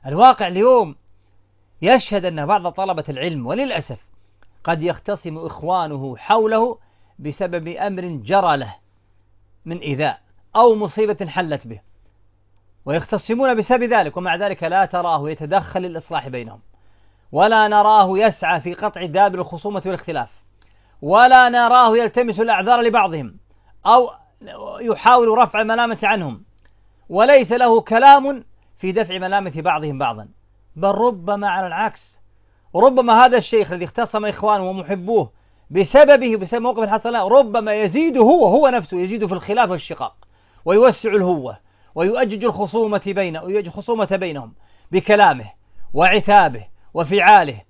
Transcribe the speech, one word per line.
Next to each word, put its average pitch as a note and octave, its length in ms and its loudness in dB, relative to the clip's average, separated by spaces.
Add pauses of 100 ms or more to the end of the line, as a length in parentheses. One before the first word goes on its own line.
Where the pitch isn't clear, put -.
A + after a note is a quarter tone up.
الواقع G3+ 420 2
اليوم G3 480 2 (840)
يشهد G3+ 440 0
أن D#3 200 -6
بعض F3 220 -2
طلبة F3 420 -6
العلم C#3 380 -8
وللأسف F3 580 -8 (580)
قد D#3+ 200 -6
يختصم E3+ 540 -8
إخوانه D#3 800 -8
حوله A3 600 -2 (420)
بسبب E3 480 -8
أمر F#3 340 -8
جرى E3 560 -2
له A2+ 180 -12 (920)
من D#3+ 120 -10
إيذاء C#3+ 420 -6 (360)
أو A3+ 200 6
مصيبة G#3 500 -4
حلت D3+ 420 -6
به، G#2+ 120 -16 (1040)
ويختصمون A3+ 680 -2
بسبب A#3+ 280 0
ذلك، G#3 340 -2
ومع F3+ 180 -4
ذلك F#3+ 280 -6
لا F#3 220 0
تراه E3 440 -4
يتدخل D#3+ 520 -4
للإصلاح D#3+ 460 -10
بينهم، A#2 320 -14 (720)
ولا G#3+ 360 2
نراه G#3 500 4
يسعى F3+ 440 0
في F3 120 -8
قطع G3 320 -8
دابر F3+ 340 0
الخصومة F3+ 460 -8
والاختلاف، D#3+ 580 -8 (580)
ولا B3 480 6
نراه A#3+ 480 4
يلتمس A#3 420 -2
الأعذار A3+ 420 0
لبعضهم F#3+ 560 -2 (480)
أو A#3+ 240 4 (720)
يحاول A#3 560 2
رفع A3 240 0
الملامة A3+ 420 -2
عنهم، E3+ 400 -4 (680)
وليس A3+ 420 4
له A#3 300 2
كلام C4+ 640 4 (340)
في F#3 140 -6
دفع F#3 260 -4
ملامة F#3 380 -4
بعضهم D#3 420 -4
بعضاً، A#2 300 -6 (480)
بل F#3+ 160 0
ربما G3+ 580 -4
على F#3 180 -4
العكس، F#3+ 520 -8 (560)
ربما A#3+ 500 6
هذا A#3+ 120 4
الشيخ G3 340 0
الذي F3+ 140 -8
اختصم G#3+ 400 -6
إخوانه G3+ 440 -2
ومحبوه F#3 600 -4 (380)
بسببه، B3 680 4
بسبب G3+ 240 -6
موقف A3+ 280 -4
حصل A3 240 -4
له، G3+ 140 -2
ربما G#3+ 460 2
يزيد A#3 440 -2
هو، B3 300 4
هو C4+ 200 4
نفسه A3 320 -4
يزيد G3+ 260 -6
في F3+ 80 -6
الخلاف G#3 360 -2
والشقاق، D#3 460 -10 (500)
ويوسع A3 440 4
الهوة، F3 480 -2 (380)
ويؤجج G#3+ 500 -2
الخصومة G#3 600 -2
بين-، F#3 320 -6
ويؤجج F#3 300 -6
الخصومة G3+ 440 -6
بينهم D#3 420 -6 (380)
بكلامه F3+ 540 2 (480)
وعتابه F3+ 720 2 (280)
وفعاله F3 760 2